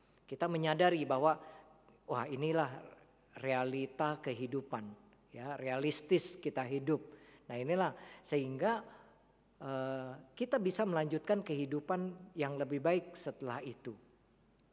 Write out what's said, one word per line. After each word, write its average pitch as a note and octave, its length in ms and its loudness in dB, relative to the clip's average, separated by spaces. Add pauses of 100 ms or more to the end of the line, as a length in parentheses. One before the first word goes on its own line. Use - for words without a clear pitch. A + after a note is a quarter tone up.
(280)
Kita - 160 -2
menyadari D#3+ 640 4
bahwa, D3 320 6 (640)
wah, B2+ 240 0
inilah D3+ 400 2 (720)
realita C3+ 800 0
kehidupan, B2+ 640 -4 (480)
ya, C3 240 -8
realistis C#3 800 2
kita C3 320 -2
hidup. C#3 320 2 (480)
Nah, B2 80 -6
inilah D#3 400 2 (240)
sehingga, D3 640 0 (800)
eh, C3 500 -4 (240)
kita B3 240 2
bisa F#3+ 240 2
melanjutkan D#3+ 560 2
kehidupan D#3+ 960 -2
yang C#3+ 240 -2
lebih C#3 240 -2
baik F3 320 2
setelah C3 480 -6
itu. A#2 320 -10 (760)